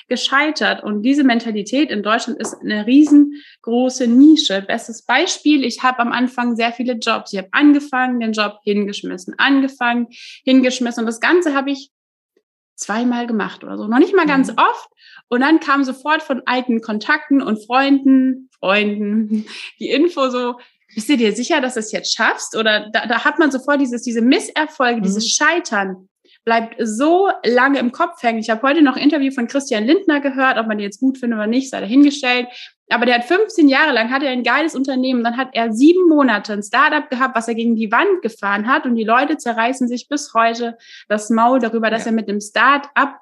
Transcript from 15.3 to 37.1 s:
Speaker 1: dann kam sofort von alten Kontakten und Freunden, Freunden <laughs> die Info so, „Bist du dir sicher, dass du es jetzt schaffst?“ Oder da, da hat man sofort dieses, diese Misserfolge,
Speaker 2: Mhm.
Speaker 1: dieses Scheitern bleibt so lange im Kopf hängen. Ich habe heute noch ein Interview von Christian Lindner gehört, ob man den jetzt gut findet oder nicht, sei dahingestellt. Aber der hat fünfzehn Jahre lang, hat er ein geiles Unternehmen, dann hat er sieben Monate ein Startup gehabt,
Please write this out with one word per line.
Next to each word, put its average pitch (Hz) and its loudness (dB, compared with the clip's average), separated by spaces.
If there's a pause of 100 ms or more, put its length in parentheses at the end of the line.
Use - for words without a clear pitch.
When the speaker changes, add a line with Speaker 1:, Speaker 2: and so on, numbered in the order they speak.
Speaker 1:
dann 311 2
kam 277 0
sofort 294 -4
von 262 -6
alten 247 -2
Kontakten 277 -2
und 214 -4
Freunden, 262 2
Freunden 208 -2 (160)
<laughs> - -20
die - -8
Info 277 0
so, 247 -4 (380)
„Bist 220 -6
du 294 2
dir 220 2
sicher, 247 -2
dass 254 -4
du 226 -4
es 214 -10
jetzt - -6
schaffst?“ 233 -2
Oder 214 -2
da, 226 -2
da 233 -2
hat 302 0
man 302 2
sofort 269 -2
dieses, 240 -4
diese 233 -4
Misserfolge, 269 0
Speaker 2:
Mhm. 196 -2
Speaker 1:
dieses 208 -2
Scheitern 233 -2 (360)
bleibt 226 -2
so 302 2 (140)
lange 254 2
im 240 -2
Kopf 339 -4
hängen. 226 -2
Ich 220 -6
habe 220 -2
heute 294 2
noch 269 4
ein - -6
Interview 277 2
von 247 -4
Christian 240 -2
Lindner 302 2
gehört, 262 0
ob 220 -4
man 214 -4
den 208 -6
jetzt 196 -12
gut 262 0
findet 233 -4
oder 208 -4
nicht, 247 -2
sei 190 -8
dahingestellt. 247 2 (400)
Aber 240 0
der 247 4
hat 240 0
fünfzehn 359 2
Jahre 285 4
lang, 233 0
hat 269 -2
er 269 -2
ein 247 -4
geiles 277 0
Unternehmen, 262 -2
dann 233 -4
hat 262 -4
er 233 -2
sieben 339 6
Monate 240 2
ein 202 -6
Startup 294 0
gehabt, 254 -2